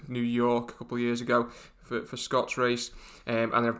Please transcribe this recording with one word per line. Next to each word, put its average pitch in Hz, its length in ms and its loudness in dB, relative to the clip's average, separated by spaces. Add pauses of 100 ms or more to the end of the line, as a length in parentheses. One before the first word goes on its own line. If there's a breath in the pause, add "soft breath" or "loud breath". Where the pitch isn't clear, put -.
New 123 140 -4
York 120 520 2
a - 20 -14
couple 120 240 -8
of - 20 0
years 120 220 0
ago 120 260 2 (340 loud breath)
for, 117 200 -6
for - 160 -10
Scott's - 400 0
race. 123 320 0 (360 loud breath)
Um, 113 280 0
and 117 140 4
I've 117 100 -2